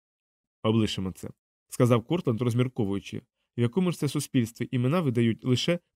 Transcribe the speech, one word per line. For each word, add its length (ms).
«Облишимо 500
це», 180
сказав 360
Кортленд, 360
розмірковуючи, 760
в 40
якому 320
ж 60
це 100
суспільстві 600
імена 300
видають 440
лише 340